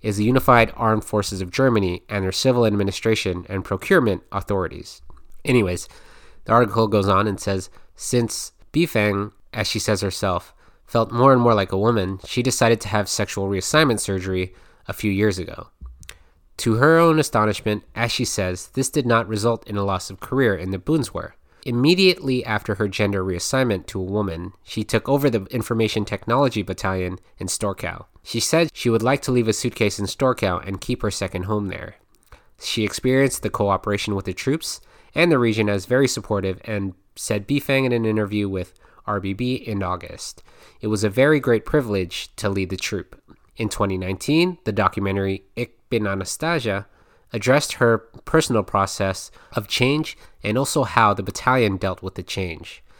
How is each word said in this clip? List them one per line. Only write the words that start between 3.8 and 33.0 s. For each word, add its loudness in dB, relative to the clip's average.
authorities. -4
Anyways, 2
the 2
article 4
goes 2
on 4
and -4
says, -4
"Since -4
Bifang, 0
as -4
she -4
says 0
herself, -4
felt 0
more 6
and 6
more 6
like 2
a 0
woman, 0
she -4
decided 2
to -10
have 0
sexual -4
reassignment 2
surgery -4
a -8
few -2
years 0
ago. -10
To 2
her 6
own 6
astonishment, 0
as -2
she -2
says, -4
this -4
did 0
not 2
result -2
in -8
a 0
loss -2
of -16
career 2
in -4
the -4
Bundeswehr. -2
Immediately 2
after -2
her 0
gender 0
reassignment -2
to -6
a -4
woman, -4
she -6
took 0
over 4
the 0
Information 0
Technology 0
Battalion -4
in -6
Storkow. -4
She -6
said 2
she -2
would 2
like 0
to -2
leave 2
a 2
suitcase -2
in -4
Storkow -2
and -8
keep -6
her -2
second -6
home -2
there. -12
She -2
experienced 0